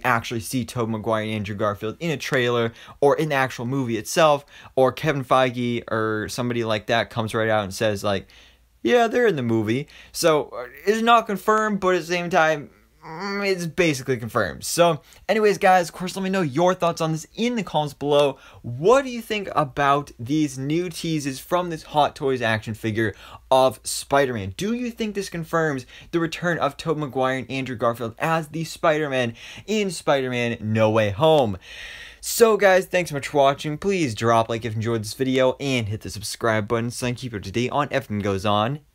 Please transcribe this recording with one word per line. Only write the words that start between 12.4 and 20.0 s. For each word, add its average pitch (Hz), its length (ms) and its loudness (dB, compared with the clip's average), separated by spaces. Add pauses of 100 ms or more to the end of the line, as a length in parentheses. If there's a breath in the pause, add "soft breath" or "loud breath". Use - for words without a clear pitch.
mm, 196 460 -6
it's 180 160 -2
basically 143 520 0
confirmed. 107 480 -2
So, 170 360 2 (260 soft breath)
anyways, 208 300 4
guys, 185 320 4
of - 60 -16
course, 180 200 -8
let 196 80 -6
me 190 60 -2
know 190 120 0
your 170 340 2
thoughts 170 260 -2
on 160 120 0
this 156 200 -6
in 240 220 -2
the 220 80 -2
comments 147 300 -4
below. 143 440 2 (240 loud breath)
What 170 420 2
do 262 60 -8
you 240 120 -8
think 208 340 -6
about 143 640 0